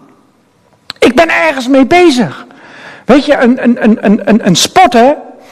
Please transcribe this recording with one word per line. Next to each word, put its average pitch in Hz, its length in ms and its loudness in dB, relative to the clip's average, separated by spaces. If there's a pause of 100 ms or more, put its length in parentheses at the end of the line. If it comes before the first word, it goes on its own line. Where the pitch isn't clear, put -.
(1000)
Ik 254 160 -4
ben 330 140 0
ergens 311 380 -4
mee 269 180 2
bezig." 262 600 0 (600)
Weet 262 200 2
je, 285 120 0
een, 254 260 0
een, 240 200 0
een, 220 220 0
een, 214 240 0
een, 226 180 0
een 170 80 2
sporter, 262 640 2 (340)